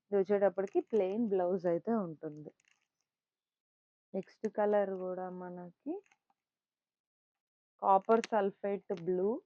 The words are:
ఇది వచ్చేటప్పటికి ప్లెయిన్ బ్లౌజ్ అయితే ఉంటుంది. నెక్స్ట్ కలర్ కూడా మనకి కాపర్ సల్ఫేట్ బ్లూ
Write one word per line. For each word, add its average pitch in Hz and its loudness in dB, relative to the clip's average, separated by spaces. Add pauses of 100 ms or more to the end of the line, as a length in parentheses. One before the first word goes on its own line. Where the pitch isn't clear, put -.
ఇది 202 -4
వచ్చేటప్పటికి 196 2 (120)
ప్లెయిన్ 208 0
బ్లౌజ్ 180 2
అయితే 170 0
ఉంటుంది. 151 -8 (1600)
నెక్స్ట్ - -8 (100)
కలర్ 208 2
కూడా 185 -6 (120)
మనకి 180 -12 (1900)
కాపర్ 208 4
సల్ఫేట్ 202 -2
బ్లూ 180 0 (160)